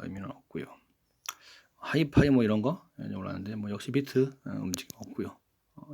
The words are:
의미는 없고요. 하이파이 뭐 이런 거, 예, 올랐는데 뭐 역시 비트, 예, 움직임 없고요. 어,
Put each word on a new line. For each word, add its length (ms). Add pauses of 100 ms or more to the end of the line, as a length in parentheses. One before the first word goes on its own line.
의미는 260
없고요. 320 (1120)
하이파이 540
뭐 160
이런 160
거, 280 (120)
예, 120
올랐는데 440
뭐 120
역시 220
비트, 420 (140)
예, 40
움직임 480
없고요. 380 (380)
어, 180